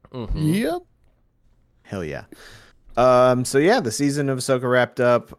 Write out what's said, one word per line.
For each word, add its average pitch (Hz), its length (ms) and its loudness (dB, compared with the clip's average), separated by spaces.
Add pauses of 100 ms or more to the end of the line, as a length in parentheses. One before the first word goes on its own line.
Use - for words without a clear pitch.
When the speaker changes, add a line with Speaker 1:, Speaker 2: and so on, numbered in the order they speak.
(120)
Speaker 1:
Mm-hmm. 127 280 -8
Speaker 2:
Yep. 226 420 -4 (1000)
Speaker 3:
Hell 95 200 -10
yeah. 69 220 -10 (720)
Um, 127 480 4
so - 120 -2
yeah, 190 220 4
the - 120 -4
season 143 360 -2
of 131 120 -4
Ahsoka 127 300 -2
wrapped 123 300 0
up. 120 400 0